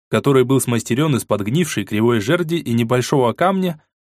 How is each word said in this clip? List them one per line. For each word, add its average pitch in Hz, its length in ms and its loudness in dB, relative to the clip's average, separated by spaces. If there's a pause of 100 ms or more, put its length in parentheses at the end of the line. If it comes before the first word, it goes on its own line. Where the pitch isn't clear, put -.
(100)
который 131 340 2
был 131 160 2
смастерён 123 560 0
из 104 80 -4
подгнившей 110 600 -2
кривой 113 360 0
жерди 170 360 -2
и 143 160 -4
небольшого 120 600 0
камня, 180 480 -2 (240)